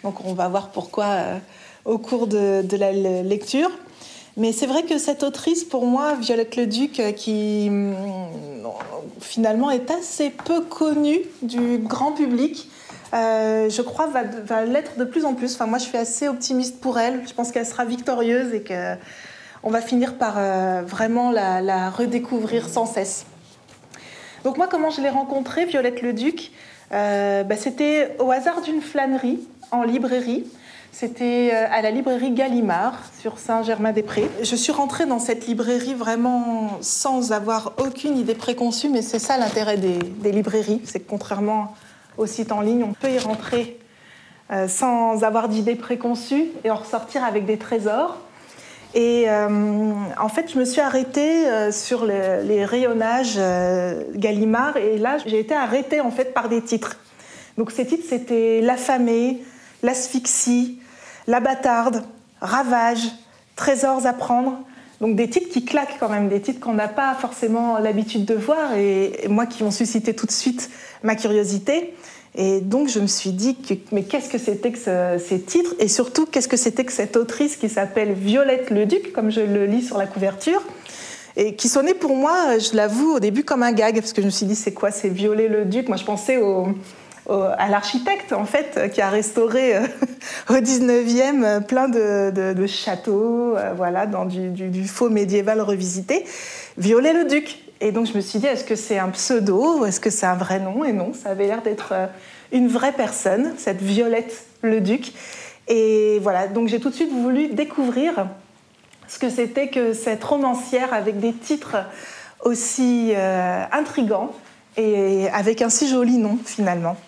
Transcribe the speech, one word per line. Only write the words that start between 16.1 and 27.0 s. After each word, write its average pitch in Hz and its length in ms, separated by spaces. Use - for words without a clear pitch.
optimiste 254 540
pour 240 180
elle. 247 260
Je - 80
pense 240 200
qu'elle 233 120
sera 233 200
victorieuse 240 680
et 208 80
que 180 340
on 220 40
va 226 100
finir 247 360
par, 220 200
euh, 190 500
vraiment 226 460
la, 190 300
la 185 280
redécouvrir 233 800
sans 226 180
cesse. 196 400
Donc 262 140
moi, 359 120
comment 311 200
je 302 100
l'ai 277 80
rencontrée, 277 560
Violette 247 380
Leduc ? 247 500
Euh, 202 520